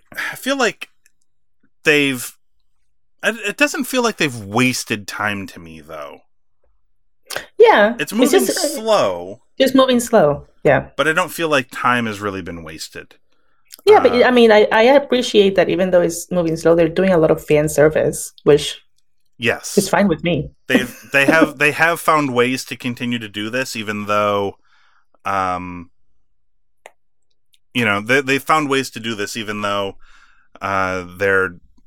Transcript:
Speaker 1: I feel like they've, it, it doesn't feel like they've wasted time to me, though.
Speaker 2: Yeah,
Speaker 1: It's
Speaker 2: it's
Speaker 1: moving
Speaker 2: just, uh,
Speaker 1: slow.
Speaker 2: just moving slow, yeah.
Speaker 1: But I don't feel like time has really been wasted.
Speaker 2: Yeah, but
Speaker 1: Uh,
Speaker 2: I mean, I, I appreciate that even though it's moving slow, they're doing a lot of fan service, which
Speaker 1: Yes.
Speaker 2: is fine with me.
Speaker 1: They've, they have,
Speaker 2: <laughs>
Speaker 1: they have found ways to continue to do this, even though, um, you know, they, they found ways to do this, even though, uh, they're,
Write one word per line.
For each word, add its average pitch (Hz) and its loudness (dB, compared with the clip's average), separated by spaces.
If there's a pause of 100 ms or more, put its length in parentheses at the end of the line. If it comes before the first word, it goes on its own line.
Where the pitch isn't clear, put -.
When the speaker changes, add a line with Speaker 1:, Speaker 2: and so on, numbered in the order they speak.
(160)
Speaker 1:
I - -10
feel 277 -4
like 240 -2 (960)
they've, 139 0 (840)
it, 220 -4 (140)
it 202 -10
doesn't 294 -2
feel 254 -2
like 226 -2
they've 123 -4
wasted 110 -2
time 104 -6
to - -20
me, 80 -18
though. 76 -16 (1400)
Speaker 2:
Yeah, 269 6
Speaker 1:
It's 240 -8
Speaker 2:
it's - -8
Speaker 1:
moving 262 2
Speaker 2:
just, - 0
uh, 339 -2 (120)
Speaker 1:
slow. 107 -2 (160)
Speaker 2:
just 262 2
moving 262 4
slow, 156 2 (180)
yeah. 135 2
Speaker 1:
But 139 0
I 156 2
don't 170 -2
feel 165 -4
like 139 0
time 120 0
has 104 -8
really 98 -6
been 85 -14
wasted. 80 -18 (680)
Speaker 2:
Yeah, 415 8
but 247 4
Speaker 1:
Uh, 240 4
Speaker 2:
I 240 4
mean, 233 6
I, 214 6
I 220 4
appreciate 247 2
that 180 2
even 180 -2
though 180 4
it's 170 -2
moving 165 -2
slow, 165 2
they're 170 4
doing 185 0
a 175 4
lot 160 4
of 156 -2
fan 151 2
service, 147 0 (100)
which - 2 (580)
Speaker 1:
Yes. - -2
Speaker 2:
is 196 0
fine 196 2
with 156 -4
me. 160 -4 (160)
Speaker 1:
They've, 127 -2 (200)
they 139 2
have, 156 2
Speaker 2:
<laughs> 143 -2
Speaker 1:
they 147 2
have 160 0
found 147 0
ways 123 0
to - -12
continue 123 -6
to 110 -10
do 104 -8
this, 127 -6
even 104 -6
though, 104 0 (680)
um, 90 -6 (1800)
you 120 -2
know, 101 0
they, 123 0
they 135 -2
found 156 0
ways 135 -2
to 117 -16
do 113 -8
this, 101 -8
even 104 -8
though, 101 -4 (640)
uh, 95 -4 (100)
they're, 95 0 (300)